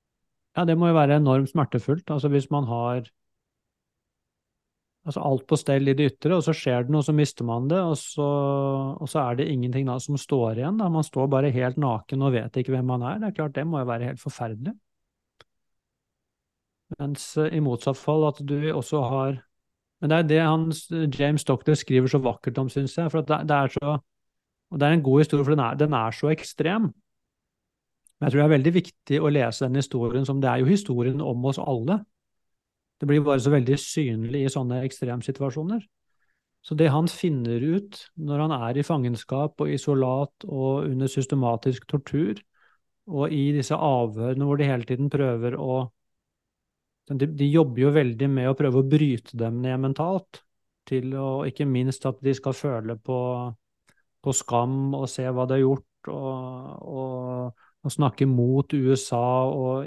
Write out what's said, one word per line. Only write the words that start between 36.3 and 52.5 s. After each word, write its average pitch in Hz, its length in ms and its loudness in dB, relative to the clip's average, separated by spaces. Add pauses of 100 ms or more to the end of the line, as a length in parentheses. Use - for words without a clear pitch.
Så 156 160 -6
det 165 140 6
han 160 180 2
finner 120 520 -2
ut 202 340 -2 (180)
når 147 300 -2
han 156 100 0
er 120 240 -2
i 143 80 0
fangenskap 135 720 -2
og 151 120 -2
isolat 135 760 -2
og 139 400 -2
under 135 240 -2
systematisk 127 800 0
tortur, 156 460 -2 (720)
og 156 240 -2
i 143 160 2
disse 147 240 0
avhørene 123 720 0
hvor 143 120 2
de 143 100 4
hele 123 180 -2
tiden 131 240 -2
prøver 123 480 -2
å, 131 220 -2 (1300)
de, 139 160 0
de 143 240 0
jobber 143 300 4
jo 139 100 6
veldig 135 400 2
med 131 160 0
å 135 80 2
prøve 135 240 2
å 135 80 4
bryte 143 480 0
dem 117 300 -2
ned 127 180 -2
mentalt, 165 560 -4 (480)
til 131 320 -4
å, 135 300 -4
ikke 143 180 -2
minst 131 400 0
at 123 160 -6
de 135 140 2
skal 131 180 -4